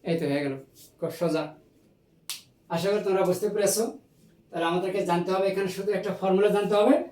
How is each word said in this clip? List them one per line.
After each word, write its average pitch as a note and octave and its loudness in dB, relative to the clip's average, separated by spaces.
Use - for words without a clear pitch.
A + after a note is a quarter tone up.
এই E3+ 0
তো D3+ -2
হয়ে C#3+ 0
গেল, C3+ -4
খুব E3 -4
সোজা। D#3 -2
আশা F3+ -2
করি G#3 0
তোমরা F#3+ 0
বুঝতে F3+ 0
পেরেছো। G#3 0
তাহলে E3+ -2
আমাদেরকে F3+ 0
জানতে F3 0
হবে, F#3+ 2
এখানে F#3+ -2
শুধু G3 -4
একটা F#3+ -2
ফর্মুলা F#3+ 2
জানতে G3 2
হবে A3+ 4